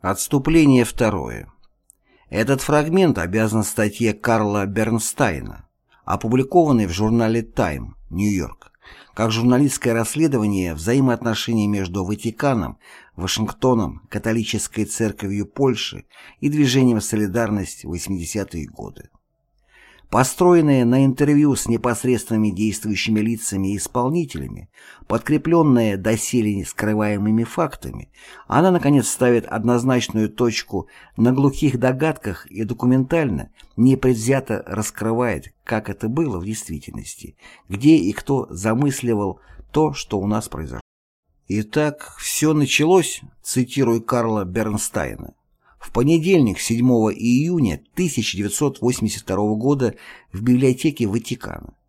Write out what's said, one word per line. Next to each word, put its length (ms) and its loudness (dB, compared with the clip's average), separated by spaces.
Отступление 840 4
второе. 640 -4
Этот 320 0
фрагмент 560 2
обязан 460 0
статье 500 -2
Карла 540 0
Бернстайна, 1000 -4
опубликованной 800 2
в 60 -4
журнале 500 0
Time, 520 -4
Нью-Йорк, 600 -4
как 160 0
журналистское 640 2
расследование 800 0
взаимоотношений 920 0
между 380 -2
Ватиканом, 720 -2
Вашингтоном, 920 -2
Католической 760 -4
Церковью 640 -4
Польши 580 -2
и 80 0
Движением 520 4
«Солидарность» 840 -2
в 60 -12
восьмидесятые 800 -6
годы. 420 -16
Построенная 760 4
на 180 4
интервью 540 4
с 100 -6
непосредственными 840 0
действующими 680 -2
лицами 540 -2
и 40 -4
исполнителями, 920 -4
подкрепленная 920 2
доселе 580 0
нескрываемыми 880 -2
фактами, 680 -6
она, 240 4
наконец, 380 4
ставит 360 2
однозначную 840 0
точку 580 -4
на 160 4
глухих 440 2
догадках 720 -2
и 140 -6
документально, 840 0
непредвзято 920 2
раскрывает, 880 -4
как 240 -4
это 180 -6
было 320 -2
в 60 -8
действительности, 880 -12
где 300 6
и 160 0
кто 360 -4
замысливал 920 -2
то, 180 2
что 280 -6
у 60 -2
нас 220 -2
произошло. 320 -10
Итак, 680 -2
все 360 0
началось, 680 2
цитирую 580 0
Карла 440 -2
Бернстайна, 880 -4
в 140 -16
понедельник, 680 4
седьмого 540 2
июня 680 0
тысяча 420 -2
девятьсот 460 -4
восемьдесят 400 -2
второго 340 -2
года 400 0
в 80 -8
библиотеке 640 2
Ватикана 680 -6